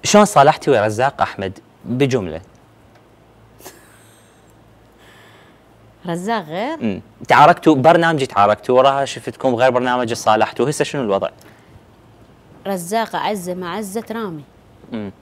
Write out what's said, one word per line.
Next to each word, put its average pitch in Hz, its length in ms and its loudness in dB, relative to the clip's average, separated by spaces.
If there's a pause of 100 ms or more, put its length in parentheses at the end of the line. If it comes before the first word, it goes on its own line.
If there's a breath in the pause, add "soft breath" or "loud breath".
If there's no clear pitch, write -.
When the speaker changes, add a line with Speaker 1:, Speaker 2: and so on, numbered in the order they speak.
Speaker 1:
شلون 208 220 6
صالحتي 147 460 4
ويا 107 140 2
رزاق 113 360 -2
أحمد 95 380 -6 (260)
بجملة؟ 120 560 -2 (3750 soft breath)
Speaker 2:
رزاق 185 360 -6
غير؟ 214 340 -8
Speaker 1:
مم. 95 240 -6 (260)
تعاركتوا 151 480 6
برنامج، 165 500 2
تعاركتوا 104 520 2
وراها 135 280 4
شفتكم 123 500 -4
غير 127 140 4
برنامج، 123 440 0
صالحتوا، 110 560 0
هسه 147 160 -4
شنو 143 160 -6
الوضع؟ 98 280 -2 (1400 soft breath)
Speaker 2:
رزاق 196 480 -6
أعزه 180 380 -6
معزة 190 580 -8
رامي. 190 320 -10 (480)
Speaker 1:
مم. 127 200 -10 (100)